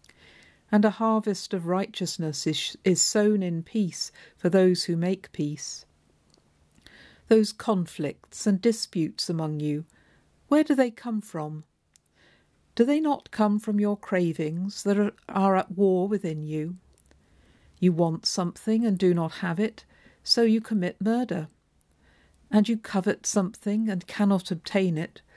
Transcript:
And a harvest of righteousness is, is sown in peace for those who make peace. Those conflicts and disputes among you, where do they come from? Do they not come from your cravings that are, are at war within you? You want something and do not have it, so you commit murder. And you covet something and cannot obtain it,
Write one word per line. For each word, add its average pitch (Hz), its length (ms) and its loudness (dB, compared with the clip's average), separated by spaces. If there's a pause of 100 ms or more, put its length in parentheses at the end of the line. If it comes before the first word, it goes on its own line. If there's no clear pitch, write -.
(720)
And 208 120 6
a 214 60 4
harvest 220 640 -2
of 170 140 -4
righteousness 175 800 -4
is, - 360 -2
is 180 160 2
sown 208 440 2
in 170 180 -2
peace - 500 -4 (240)
for - 140 -2
those 185 360 4
who 170 120 -2
make 185 360 -2
peace. - 520 -8 (1400)
Those 220 260 6
conflicts - 920 -4
and 196 120 4
disputes 214 680 -2
among 156 300 -4
you, 151 260 -4 (640)
where 302 160 4
do 302 100 0
they 254 160 2
come 226 320 -6
from? 156 420 -10 (1120)
Do 233 120 4
they 294 140 2
not 302 300 -2
come 208 300 0
from 208 200 -2
your 208 180 0
cravings 170 840 -2
that 202 160 0
are, 208 140 2 (160)
are 196 280 2
at 190 140 0
war 185 380 2
within 175 340 -4
you? 156 360 -6 (1000)
You 180 120 6
want 165 340 0
something 220 580 -2
and 202 140 2
do 180 160 4
not 165 200 0
have 175 260 -4
it, - 260 -4 (380)
so - 180 2
you 226 180 4
commit 190 400 -2
murder. 220 500 -2 (1000)
And 214 160 4
you 226 100 0
covet - 500 -2
something 208 640 -2
and 180 180 -6
cannot 196 420 2
obtain 175 480 0
it, - 240 -8 (160)